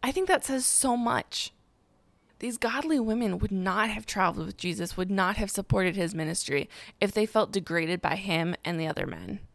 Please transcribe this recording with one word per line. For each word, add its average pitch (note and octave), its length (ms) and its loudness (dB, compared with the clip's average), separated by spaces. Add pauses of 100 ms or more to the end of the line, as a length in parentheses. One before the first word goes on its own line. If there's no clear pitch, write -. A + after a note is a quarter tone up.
I B3 80 0
think F#4 160 0
that F4 180 4
says C4 220 0
so B3 300 4
much. - 560 -2 (880)
These A#3 180 -6
godly C#4+ 400 0
women A3 400 0
would G3 140 0
not F#3+ 360 2
have G#3+ 160 -6
traveled F3 420 0
with F#3+ 100 -10
Jesus, F3 400 -4
would F#3 160 -2
not F#3+ 240 2
have G3+ 160 -2
supported F#3+ 420 2
his E3+ 180 0
ministry D#3 560 -2 (320)
if G3 120 2
they G#3+ 120 4
felt A3 280 2
degraded E3+ 500 0
by E3 140 0
him F3 480 0
and E3 160 -2
the D#3+ 80 -2
other - 180 -2
men. F2+ 320 -8 (160)